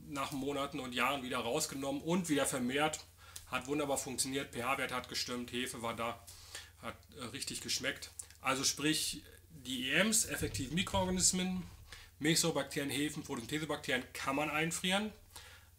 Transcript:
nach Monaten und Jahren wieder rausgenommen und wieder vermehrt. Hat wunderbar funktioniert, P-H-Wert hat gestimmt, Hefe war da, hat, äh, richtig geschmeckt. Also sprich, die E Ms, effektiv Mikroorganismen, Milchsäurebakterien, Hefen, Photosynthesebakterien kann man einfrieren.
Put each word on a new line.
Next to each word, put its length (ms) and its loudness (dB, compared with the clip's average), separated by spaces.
nach 220 -4
Monaten 500 -2
und 140 -6
Jahren 280 4
wieder 160 -2
rausgenommen 640 0
und 260 2
wieder 180 6
vermehrt. 580 2
Hat 160 -2
wunderbar 320 2
funktioniert, 540 -2
P-H-Wert 400 0
hat 160 -4
gestimmt, 420 -4
Hefe 320 -2
war 120 -2
da, 300 -4
hat, 160 -8
äh, 60 -8
richtig 360 -6
geschmeckt. 520 -2
Also 220 2
sprich, 640 2
die 380 -4
E 60 2
Ms, 320 6
effektiv 440 -2
Mikroorganismen, 960 2
Milchsäurebakterien, 720 2
Hefen, 340 -2
Photosynthesebakterien 880 -2
kann 240 0
man 140 2
einfrieren. 640 2